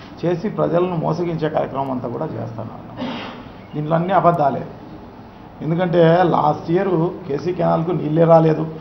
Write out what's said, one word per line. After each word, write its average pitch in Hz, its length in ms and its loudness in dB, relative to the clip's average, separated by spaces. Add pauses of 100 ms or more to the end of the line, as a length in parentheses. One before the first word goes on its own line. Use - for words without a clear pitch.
(260)
చేసి 175 240 -2
ప్రజలను 165 460 0
మోసగించే 156 540 -2
కార్యక్రమం 135 420 -4
అంతా 123 180 -6
కూడా 135 160 -6
చేస్తున్నారు. 117 800 -10 (680)
దీంట్లో 151 200 -2
అన్నీ 175 180 0
అబద్ధాలే. 151 480 2 (1000)
ఎందుకంటే 165 600 4
లాస్ట్ 151 500 2
ఇయర్ 180 560 0
కేసీ 143 260 -2
కెనాల్కు 165 380 0
నీళ్ళే 156 320 2
రాలేదు. 160 440 6 (140)